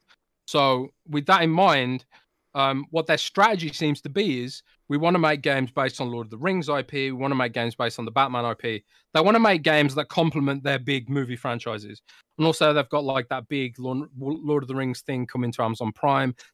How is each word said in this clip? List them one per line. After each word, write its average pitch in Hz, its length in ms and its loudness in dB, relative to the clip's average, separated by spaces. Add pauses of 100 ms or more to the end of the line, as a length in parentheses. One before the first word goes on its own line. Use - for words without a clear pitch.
(460)
So 135 440 2 (180)
with 147 200 -4
that 185 160 6
in 165 60 4
mind, 147 560 4 (500)
um, 135 360 0
what 156 160 -2
their 156 100 4
strategy 196 560 0
seems 151 280 -2
to 151 80 -12
be 139 340 -2
is, 127 180 -12 (260)
"We 143 100 -2
wanna 170 200 2
make 151 240 2
games 135 300 0
based 131 280 -2
on 123 120 -4
Lord 117 160 -8
of 107 40 -18
the 110 60 -14
Rings 170 320 -2
I 143 140 0
P, 135 280 -4
we 131 80 -8
wanna 139 160 -2
make 127 160 0
games 117 220 -2
based 117 240 -4
on 120 80 -6
the 110 60 -8
Batman 127 340 0
I 117 80 -2
P." 110 300 -6 (300)
They 208 80 4
wanna 214 180 6
make 196 240 4
games 147 320 4
that 147 140 -4
complement 139 540 0
their 139 140 0
big 127 320 -4
movie 131 260 -4
franchises. 110 680 -8 (360)
And 156 80 2
also, 156 280 4
they've 147 160 0
got, 147 140 0
like, 135 260 -2
that 131 180 -6
big 131 320 -6
Lon-, 131 380 -6
Lord 147 460 -2
of 120 40 -10
the 131 80 -8
Rings 131 260 -4
thing 127 260 -4
coming 123 240 -4
to 123 120 -4
Amazon 113 280 -4
Prime. 135 440 0 (180)